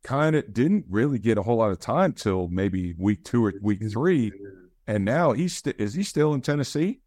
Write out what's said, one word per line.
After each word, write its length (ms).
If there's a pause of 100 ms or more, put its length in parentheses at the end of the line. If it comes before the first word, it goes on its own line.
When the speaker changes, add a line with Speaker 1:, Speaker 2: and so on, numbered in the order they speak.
Speaker 1:
kinda 360
didn't 460
really 300
get 200
a 40
whole 140
lot 160
of 60
time 340
till 360
maybe 500
week 260
two 220
or 160
week 280
three. 360
Speaker 2:
Yeah. 220 (380)
Speaker 1:
And 180
now 280
he's 240
st-, 240
is 140
he 80
still 320
in 80
Tennessee? 640